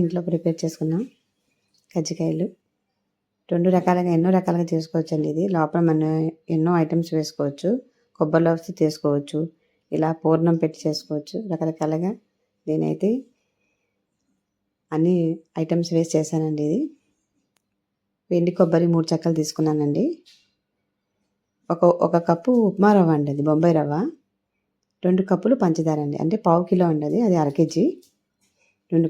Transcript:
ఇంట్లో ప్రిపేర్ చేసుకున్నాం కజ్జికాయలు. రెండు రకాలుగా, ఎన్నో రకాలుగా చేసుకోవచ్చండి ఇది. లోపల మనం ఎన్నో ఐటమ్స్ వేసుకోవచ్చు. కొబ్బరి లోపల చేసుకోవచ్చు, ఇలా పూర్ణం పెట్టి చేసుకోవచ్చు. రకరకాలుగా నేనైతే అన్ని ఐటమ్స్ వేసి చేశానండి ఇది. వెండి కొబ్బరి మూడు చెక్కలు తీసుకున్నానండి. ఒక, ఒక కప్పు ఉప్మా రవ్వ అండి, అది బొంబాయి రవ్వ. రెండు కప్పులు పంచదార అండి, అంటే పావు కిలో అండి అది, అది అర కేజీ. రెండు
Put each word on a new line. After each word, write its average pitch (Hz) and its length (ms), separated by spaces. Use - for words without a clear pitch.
ఇంట్లో 175 260
ప్రిపేర్ 165 380
చేసుకున్నాం 160 360
కజ్జికాయలు. 160 520
రెండు 175 240
రకాలుగా, 180 400
ఎన్నో 175 200
రకాలుగా 175 360
చేసుకోవచ్చండి 160 600
ఇది. 170 140
లోపల 160 320
మనం 160 400
ఎన్నో 165 160
ఐటమ్స్ 165 340
వేసుకోవచ్చు. 151 540
కొబ్బరి 165 280
లోపల 165 360
చేసుకోవచ్చు, 151 580
ఇలా 156 200
పూర్ణం 165 440
పెట్టి 156 220
చేసుకోవచ్చు. 151 480
రకరకాలుగా 160 600
నేనైతే 156 440
అన్ని 170 260
ఐటమ్స్ 170 320
వేసి 165 200
చేశానండి 156 520
ఇది. 208 120
వెండి 175 260
కొబ్బరి 170 300
మూడు 165 240
చెక్కలు 165 260
తీసుకున్నానండి. 151 680
ఒక, 170 120
ఒక 170 100
కప్పు 170 240
ఉప్మా 190 260
రవ్వ 180 220
అండి, 147 160
అది 143 160
బొంబాయి 160 300
రవ్వ. 147 180
రెండు 185 260
కప్పులు 214 260
పంచదార 160 500
అండి, 143 180
అంటే 175 140
పావు 170 220
కిలో 180 220
అండి 151 160
అది, 160 200
అది 180 160
అర 143 60
కేజీ. 160 360
రెండు 165 180